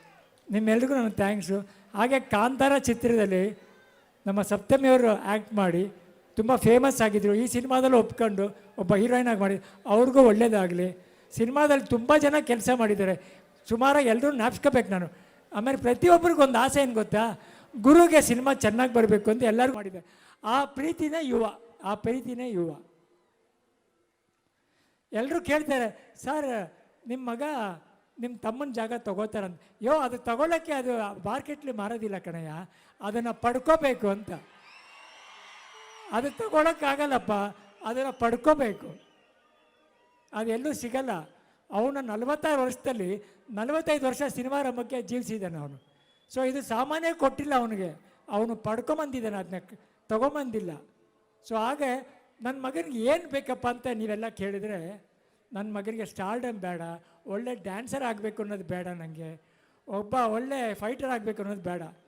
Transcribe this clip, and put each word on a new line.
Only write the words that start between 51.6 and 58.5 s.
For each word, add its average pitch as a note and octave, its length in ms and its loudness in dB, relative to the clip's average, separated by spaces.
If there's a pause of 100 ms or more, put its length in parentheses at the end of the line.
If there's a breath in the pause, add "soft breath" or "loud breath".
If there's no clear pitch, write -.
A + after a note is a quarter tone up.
ನನ್ನ C4 180 -8
ಮಗನಿಗೆ C4+ 380 -6
ಏನು D4+ 300 0
ಬೇಕಪ್ಪ B3+ 400 -6
ಅಂತ B3 260 -6
ನೀವೆಲ್ಲ G#3+ 340 -6
ಕೇಳಿದ್ರೆ, G3 760 -10 (480)
ನನ್ನ G#3 240 -8
ಮಗನಿಗೆ A3 280 -8
ಸ್ಟಾರ್ಡಮ್ A3 540 -8
ಬೇಡ, F3+ 220 -8 (460 soft breath)
ಒಳ್ಳೆ A#3+ 280 -8
ಡ್ಯಾನ್ಸರ್ A3 480 -10
ಆಗಬೇಕು G#3+ 400 -6
ಅನ್ನೋದು G3+ 220 -10